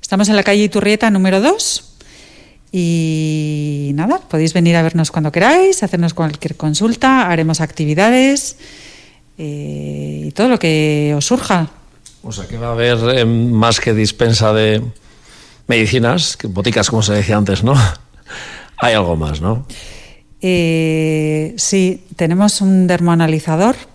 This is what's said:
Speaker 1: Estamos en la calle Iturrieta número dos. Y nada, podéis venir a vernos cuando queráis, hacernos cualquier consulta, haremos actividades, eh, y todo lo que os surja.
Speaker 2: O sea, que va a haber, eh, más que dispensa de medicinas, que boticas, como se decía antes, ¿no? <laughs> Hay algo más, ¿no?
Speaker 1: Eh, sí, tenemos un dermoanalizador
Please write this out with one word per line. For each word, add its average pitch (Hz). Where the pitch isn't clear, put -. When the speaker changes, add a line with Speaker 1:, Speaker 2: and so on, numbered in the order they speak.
Speaker 1:
Estamos 196
en 214
la 202
calle 208
Iturrieta 208
número 190
dos. -
Y 156
nada, 208
podéis 160
venir 170
a 165
vernos 165
cuando 151
queráis, 359
hacernos 170
cualquier 156
consulta, 220
haremos 160
actividades, 214
eh, 147
y 147
todo 233
lo 247
que 151
os 143
surja. 190
Speaker 2:
O 113
sea, 95
que 117
va 117
a 117
haber, 117
eh, 120
más 117
que 113
dispensa 110
de 110
medicinas, 117
que -
boticas, 101
como 110
se 104
decía 104
antes, 98
¿no? 131
<laughs> -
Hay 120
algo 90
más, 76
¿no? 110
Speaker 1:
Eh, 160
sí, 190
tenemos 185
un 190
dermoanalizador 170